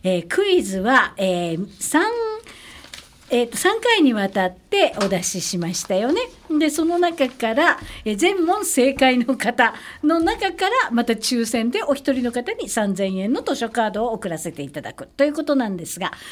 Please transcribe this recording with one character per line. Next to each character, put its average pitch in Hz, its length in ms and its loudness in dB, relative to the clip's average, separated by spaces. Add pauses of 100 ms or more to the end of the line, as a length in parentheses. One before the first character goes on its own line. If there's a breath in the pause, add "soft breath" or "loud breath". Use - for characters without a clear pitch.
え 185 160 2
ー、 170 100 -6
ク 403 200 2
イ 359 140 4
ズ 190 180 -4
は、 233 360 2
え 175 380 0
ー、 190 140 -6 (100)
三、 - 240 0 (1300 loud breath)
え 240 140 4
ー 233 40 -4
と、 - 80 -10
三 440 240 2
回 453 220 4
に 262 100 6
わ 196 160 0
た 196 180 0
っ 185 80 -2
て - 400 2 (100)
お 190 40 0
出 180 140 0
し 185 180 -4
し 180 180 -4
ま 175 140 -2
し - 120 -6
た 190 120 -2
よ 233 160 0
ね。 440 80 2 (300)
で、 311 180 2
そ 311 160 -2
の 349 140 2
中 339 320 2
か 226 240 -2
ら、 311 260 2 (240 loud breath)
え 214 80 -2
ー、 202 40 -2
全 359 280 2
問 381 220 0
正 262 260 2
解 262 260 4
の 240 180 0
方 233 380 0 (300 loud breath)
の 330 160 4
中 392 320 0
か 381 140 -2
ら、 453 260 0
ま 233 120 2
た 233 100 0
抽 233 320 -2
選 233 240 0
で 440 120 -2
お 285 120 2
一 277 180 0
人 254 100 0
の 240 100 -2
方 247 200 -4
に 403 160 -8
三 202 260 0
千 190 220 -2
円 196 160 0
の 403 100 0
図 - 140 -2
書 233 140 -4
カ 233 160 0
ー 208 40 -2
ド 208 140 -2
を 240 80 -2
送 214 160 -6
ら 160 100 -4
せ 160 140 -6
て 143 100 -10
い 139 60 -8
た 147 140 -10
だ 110 100 -10
く - 240 -16
と 277 80 4
い 294 40 4
う 294 40 0
こ 311 100 -4
と 302 140 0
な 240 120 0
ん 190 80 -4
で 165 100 -8
す - 120 -10
が、 180 140 -4 (200 loud breath)